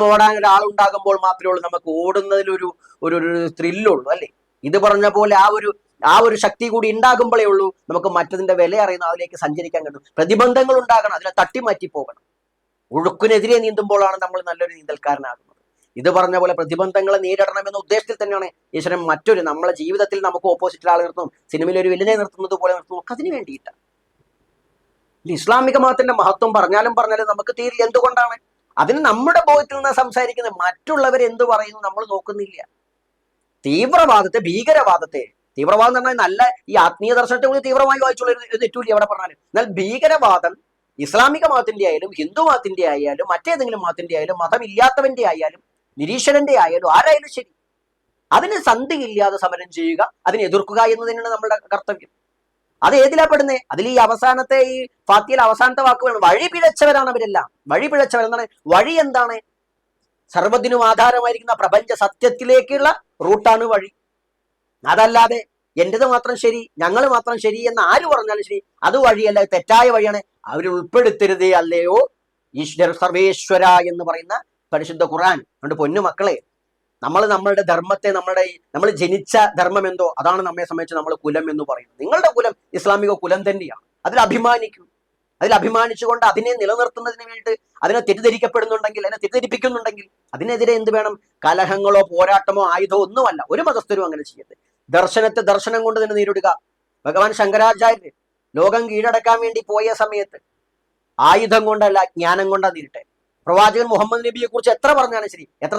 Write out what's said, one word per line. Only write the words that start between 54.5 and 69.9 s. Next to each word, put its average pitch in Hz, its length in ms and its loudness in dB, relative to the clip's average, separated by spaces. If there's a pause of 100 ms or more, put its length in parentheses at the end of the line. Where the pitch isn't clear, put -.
ഈ 262 40 -6 (340)
ഫാത്തിയയിലെ 240 380 4
അവസാനത്തെ 254 400 2
വാക്ക് 247 200 2
വേണം. 226 200 -2
വഴി 208 260 4
പിഴച്ചവരാണ് 294 600 4
അവരെല്ലാം. 202 340 -2 (240)
വഴി 240 200 0
പിഴച്ചവർ 269 360 2
എന്താണ്? 233 180 -4 (280)
വഴി 233 300 4
എന്താണ്? 247 340 -2 (960)
സർവ്വത്തിനും 226 560 0
ആധാരമായിരിക്കുന്ന 240 720 2
പ്രപഞ്ച 208 400 0
സത്യത്തിലേക്കുള്ള 254 880 2 (360)
റൂട്ടാണ് 220 480 4
വഴി. 196 160 -2 (1040)
അതല്ലാതെ 226 460 4 (440)
എന്റേത് 220 300 0
മാത്രം 240 300 -2
ശരി, 233 180 0 (220)
ഞങ്ങൾ 196 200 2 (100)
മാത്രം 233 320 -2
ശരി 220 240 -4
എന്ന് 226 120 -2 (100)
ആര് 311 200 2
പറഞ്ഞാലും 214 380 -2
ശരി, 202 100 -6 (280)
അത് 190 180 0
വഴിയല്ല, 214 380 2
അത് - 120 -4
തെറ്റായ 226 400 4